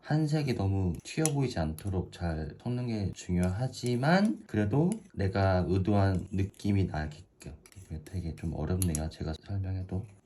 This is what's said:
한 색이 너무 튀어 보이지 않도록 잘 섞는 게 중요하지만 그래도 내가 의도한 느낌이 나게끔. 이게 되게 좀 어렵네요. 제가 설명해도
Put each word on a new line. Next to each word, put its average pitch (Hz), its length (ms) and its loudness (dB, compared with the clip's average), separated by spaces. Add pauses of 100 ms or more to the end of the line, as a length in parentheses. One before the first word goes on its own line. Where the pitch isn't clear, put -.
한 151 220 2
색이 147 300 0
너무 95 360 2 (100)
튀어 - 220 -2
보이지 139 340 0
않도록 87 540 -2
잘 78 380 -4 (120)
섞는 123 240 -4
게 104 280 -2
중요하지만 123 1300 2
그래도 120 440 2 (240)
내가 95 520 4
의도한 95 640 2
느낌이 98 540 0
나게끔. - 720 -6 (240)
이게 80 260 -10
되게 80 320 -6
좀 82 160 -4
어렵네요. 80 560 0
제가 80 240 -6 (140)
설명해도 95 580 -4 (220)